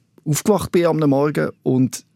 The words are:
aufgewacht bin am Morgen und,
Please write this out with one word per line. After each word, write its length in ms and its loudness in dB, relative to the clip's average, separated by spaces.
aufgewacht 460 -2
bin 140 2
am 140 0
Morgen 500 0
und, 420 -2